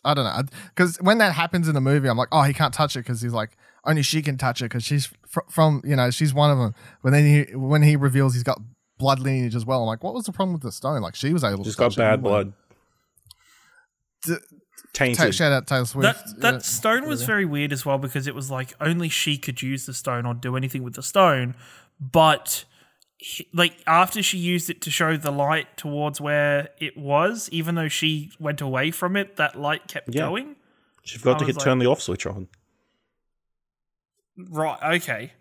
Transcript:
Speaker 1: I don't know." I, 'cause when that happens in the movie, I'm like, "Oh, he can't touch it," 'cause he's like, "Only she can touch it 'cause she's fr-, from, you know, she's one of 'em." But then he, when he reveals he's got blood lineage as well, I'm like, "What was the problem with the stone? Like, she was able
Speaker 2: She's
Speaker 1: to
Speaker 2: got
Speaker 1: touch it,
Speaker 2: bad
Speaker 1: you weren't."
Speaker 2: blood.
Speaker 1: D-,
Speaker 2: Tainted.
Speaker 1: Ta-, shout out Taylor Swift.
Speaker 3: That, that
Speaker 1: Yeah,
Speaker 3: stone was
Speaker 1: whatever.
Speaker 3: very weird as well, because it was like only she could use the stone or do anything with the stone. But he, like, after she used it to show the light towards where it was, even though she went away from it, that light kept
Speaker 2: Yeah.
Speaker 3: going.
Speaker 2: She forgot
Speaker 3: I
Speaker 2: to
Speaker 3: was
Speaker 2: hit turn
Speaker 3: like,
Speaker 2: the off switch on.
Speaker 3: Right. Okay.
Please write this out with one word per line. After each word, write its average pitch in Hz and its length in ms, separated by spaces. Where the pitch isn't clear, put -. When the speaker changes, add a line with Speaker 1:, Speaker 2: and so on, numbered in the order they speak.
Speaker 1:
I 147 100
don't 135 120
know." 90 60
I, 104 120
'cause 180 240
when 208 200
that 202 160
happens 165 340
in 147 60
the 139 60
movie, 135 280
I'm 113 80
like, 120 160
"Oh, 156 80
he 139 120
can't 147 200
touch 151 240
it," 120 60
'cause 117 180
he's 120 100
like, 110 240
"Only 151 160
she 151 200
can 139 160
touch 127 240
it 113 80
'cause 120 140
she's 143 220
fr-, - 100
from, 156 360
you 143 100
know, 123 160
she's 147 220
one 147 180
of 135 80
'em." 113 160
But 131 100
then 147 140
he, 147 300
when 139 280
he 151 120
reveals 135 380
he's 120 100
got 131 160
blood 135 200
lineage 127 360
as 113 100
well, 127 160
I'm 113 60
like, 113 160
"What 202 100
was 240 120
the 196 60
problem 185 220
with 160 80
the 117 100
stone? 135 300
Like, 82 140
she 147 180
was 160 100
able 101 200
Speaker 2:
She's 107 100
Speaker 1:
to - 60
Speaker 2:
got 120 60
Speaker 1:
touch 110 80
it, - 40
Speaker 2:
bad 110 220
Speaker 1:
you - 60
weren't." 101 280
Speaker 2:
blood. 165 160
Speaker 1:
D-, - 60
Speaker 2:
Tainted. 123 320
Speaker 1:
Ta-, 101 60
shout 156 200
out 131 140
Taylor 131 200
Swift. 139 180
Speaker 3:
That, - 140
that 240 120
Speaker 1:
Yeah, 254 60
Speaker 3:
stone 240 480
was 277 140
Speaker 1:
whatever. 233 120
Speaker 3:
very 196 120
weird 143 280
as 131 120
well, 139 120
because 135 300
it 147 80
was 135 160
like 127 280
only 165 300
she 147 300
could 127 240
use 131 240
the 131 60
stone 123 340
or 120 80
do 123 200
anything 131 280
with 120 100
the 127 80
stone. 135 540
But 151 680
he, - 360
like, 175 220
after 202 340
she 185 160
used 175 320
it - 140
to 156 80
show 160 260
the 147 140
light 143 460
towards 147 440
where 147 480
it 156 160
was, 160 560
even 165 220
though 160 160
she 156 500
went 147 220
away 135 300
from 185 260
it, 196 200
that 147 220
light 147 280
kept - 260
Speaker 2:
Yeah. 147 140
Speaker 3:
going. 269 280
Speaker 2:
She - 140
forgot 139 200
Speaker 3:
I - 20
Speaker 2:
to 139 80
Speaker 3:
was 160 80
Speaker 2:
hit 156 80
turn 135 160
Speaker 3:
like, 123 60
Speaker 2:
the 123 60
off - 100
switch - 260
on. 92 200
Speaker 3:
Right. 160 640
Okay. 113 400